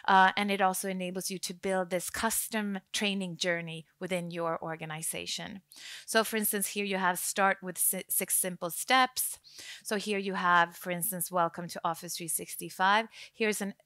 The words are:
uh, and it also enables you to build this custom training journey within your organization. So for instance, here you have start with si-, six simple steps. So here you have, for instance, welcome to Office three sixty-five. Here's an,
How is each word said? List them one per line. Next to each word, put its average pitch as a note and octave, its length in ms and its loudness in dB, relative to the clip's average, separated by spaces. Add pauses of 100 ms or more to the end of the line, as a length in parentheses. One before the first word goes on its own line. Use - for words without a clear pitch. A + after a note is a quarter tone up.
uh, F#3+ 300 10
and G3+ 140 0
it G3 100 2
also F#3+ 300 2
enables F#3 400 -4
you F#3 80 -4
to - 160 -6
build F#3 340 0
this F3 220 -2
custom G#3 680 -2 (120)
training F#3+ 460 -2
journey E3+ 480 -2 (120)
within F3 320 -4
your E3 320 -2
organization. E3 1000 -6 (420)
So A3 180 4
for A3 140 -4
instance, G#3 300 0
here G3+ 180 -4
you F#3+ 140 -2
have F3+ 200 2
start G3 440 2
with F3+ 160 -8
si-, F#3 320 0
six - 260 0
simple F3+ 320 -2
steps. - 720 2 (460)
So G#3+ 140 -2
here G3+ 200 -2
you G3 160 -4
have, F3 400 4
for - 160 -8
instance, F3 400 -4
welcome F3 380 0
to - 160 -10
Office E3+ 320 -4
three E3+ 100 -8
sixty-five. F#3+ 800 0 (260)
Here's G#3+ 280 0
an, G3 140 -4 (120)